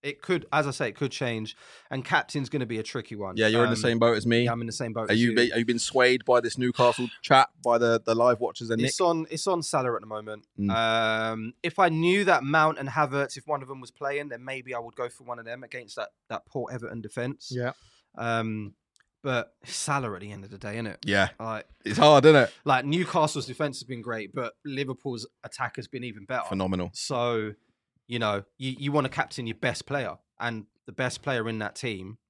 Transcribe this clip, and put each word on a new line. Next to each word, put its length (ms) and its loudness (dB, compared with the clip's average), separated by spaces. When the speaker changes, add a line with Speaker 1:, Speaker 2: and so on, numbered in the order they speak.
Speaker 1:
It 180 -8
could, 320 -2
as 140 2
I 40 -2
say, 180 -4
it 60 -10
could 160 -4
change, 460 -6
and 160 -8
captain's 420 0
gonna 200 -4
be 100 -4
a 60 -4
tricky 320 -8
one. 220 -8
Speaker 2:
Yeah, 100 4
you're 160 4
in 80 2
the 40 0
Speaker 1:
Um, 60 -4
Speaker 2:
same 160 2
boat 180 4
as 120 -2
me. 160 4
Speaker 1:
yeah, 80 0
I'm 100 -4
in 60 -8
the 40 -10
same 220 -8
boat 160 -6
Speaker 2:
Are 40 6
Speaker 1:
as 60 4
Speaker 2:
you 120 4
Speaker 1:
you. 40 0
Speaker 2:
be-, 140 4
have 80 -2
you 80 0
been 140 0
swayed 460 4
by 160 6
this 180 -6
Newcastle 500 2
chat 260 6
by 160 4
the, 260 4
the 80 2
live 260 4
watchers 300 -6
and 100 0
Nick? 100 2
Speaker 1:
It's 120 -4
on, 300 2
it's 160 -4
on 160 0
Salah 320 -2
at 60 -6
the 40 -20
moment. 400 -12
Speaker 2:
Mm. 100 2
Speaker 1:
Um, 840 0
if 160 -4
I 100 6
knew 360 2
that 180 4
Mount 340 4
and 120 -8
Havertz, 460 -2
if 120 -18
one 160 -4
of 40 -18
them 140 -14
was 80 -20
playing, 400 -6
then 160 -12
maybe 300 -10
I 40 -6
would 160 -14
go 140 -6
for 140 -20
one 160 -10
of 60 -16
them 180 -12
against 320 -16
that, 140 -8
that 160 -8
poor 260 -8
Everton 300 -10
defense. 500 -8
Speaker 3:
Yeah. 200 -4
Speaker 1:
Um, 600 -4
but 400 -4
Salah 500 -4
at 80 -12
the 100 -14
end 120 -14
of 80 -18
the 80 -16
day, 160 -10
innit? 280 -8
Speaker 2:
Yeah. 260 4
Speaker 1:
Like, 260 -8
Speaker 2:
It's 140 -4
hard, 280 10
isn't 180 12
it? 100 0
Speaker 1:
like, 220 2
Newcastle's 640 0
defense 320 -6
has 60 -14
been 180 -12
great, 320 -8
but 180 -6
Liverpool's 600 -6
attack 340 -10
has 100 -12
been 160 -12
even 220 -14
better. 220 -4
Speaker 2:
Phenomenal. 460 -2
Speaker 1:
So, 600 -2
you 120 -6
know, 240 0
you, 180 -6
you 140 -4
wanna 180 2
captain 380 -4
your 80 -6
best 320 -4
player, 300 -6
and 280 -6
the 60 -18
best 320 -6
player 260 -2
in 80 -4
that 180 -6
team 440 -10